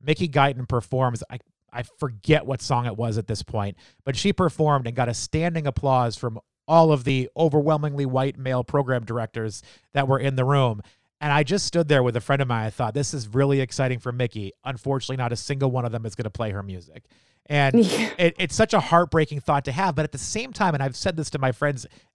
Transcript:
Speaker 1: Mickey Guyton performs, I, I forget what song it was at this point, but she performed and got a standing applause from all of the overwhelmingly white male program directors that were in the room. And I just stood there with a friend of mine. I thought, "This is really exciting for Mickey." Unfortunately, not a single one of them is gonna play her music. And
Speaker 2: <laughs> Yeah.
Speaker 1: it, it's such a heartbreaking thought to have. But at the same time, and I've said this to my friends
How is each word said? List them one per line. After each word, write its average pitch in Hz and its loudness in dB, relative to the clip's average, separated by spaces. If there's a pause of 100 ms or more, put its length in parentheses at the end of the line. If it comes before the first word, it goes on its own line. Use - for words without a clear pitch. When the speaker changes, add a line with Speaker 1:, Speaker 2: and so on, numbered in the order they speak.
Speaker 1:
Mickey 156 0
Guyton 135 0
performs, 123 -2
I, 123 -12 (340)
I 123 -8
forget 143 -2
what 131 -6
song 120 0
it 104 -4
was 113 -2
at 104 -4
this 107 -6
point, 101 -6 (280)
but 135 -4
she 202 2
performed 151 0
and 117 -6
got 120 0
a 117 -4
standing 160 -2
applause 127 2
from 113 -8 (300)
all 160 8
of 127 0
the 131 0
overwhelmingly 147 2
white 131 -2
male 127 -2
program 127 0
directors 113 -6 (300)
that 139 0
were 135 4
in 135 0
the 131 2
room. 127 2 (360)
And 147 -2
I 151 4
just 185 -2
stood 170 0
there 139 4
with 120 2
a 120 0
friend 139 0
of 127 -2
mine. 113 -2
I 110 -4
thought, 110 -4
"This 143 -4
is 120 -8
really 139 2
exciting 127 -2
for 123 -6
Mickey." 117 -4 (120)
Unfortunately, 131 -4
not 123 -2
a 117 -2
single 135 -2
one 123 -2
of 110 -4
them 113 -6
is 107 -8
gonna 110 -6
play 110 -4
her 98 -6
music. 90 -14 (420)
And 143 2
Speaker 2:
<laughs> 233 8
Yeah. 214 0
Speaker 1:
it, 170 4
it's 180 -4
such 220 2
a 202 4
heartbreaking 160 2
thought 143 0
to 139 -6
have. 175 0
But 156 0
at - -6
the 135 -10
same 233 -6
time, 180 2
and 135 -2
I've 135 -2
said 175 -4
this 156 -6
to 143 -4
my 131 2
friends 139 -2 (280)